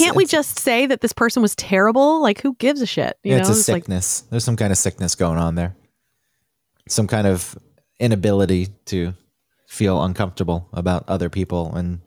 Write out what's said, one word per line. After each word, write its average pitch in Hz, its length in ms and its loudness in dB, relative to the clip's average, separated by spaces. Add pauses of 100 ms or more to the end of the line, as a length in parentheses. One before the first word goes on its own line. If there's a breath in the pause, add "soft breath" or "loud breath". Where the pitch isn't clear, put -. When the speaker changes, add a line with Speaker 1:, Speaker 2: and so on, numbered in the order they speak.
Speaker 1:
"Can't 359 100 0
we 381 80 6
Speaker 2:
it's - 80 0
a 330 40 2
Speaker 1:
just - 240 -2
say 254 260 2
that - 140 -2
this 233 120 -2
person 233 300 0
was 208 140 2
terrible? 247 640 2
Like, 214 220 0
who 277 140 -2
gives 277 240 0
a 226 60 0
shit?" - 380 -4
You 196 80 0
Speaker 2:
Yeah, 131 60 4
it's 190 100 2
Speaker 1:
know? 214 60 4
Speaker 2:
a 220 40 2
Speaker 1:
It's 208 100 0
like 170 140 0
Speaker 2:
sickness. - 380 -4 (100)
There's 117 140 -2
some 117 120 0
kind 107 140 0
of 90 80 2
sickness - 380 -2
going 82 220 0
on 82 180 0
there. 87 180 -4 (1120)
Some 107 200 0
kind 107 180 0
of 92 320 -2 (400)
inability 98 720 2 (180)
to 90 280 -4 (520)
feel 95 380 0
uncomfortable 90 680 -4
about 87 360 -2
other 90 200 -2
people 87 460 -4
and 87 320 -6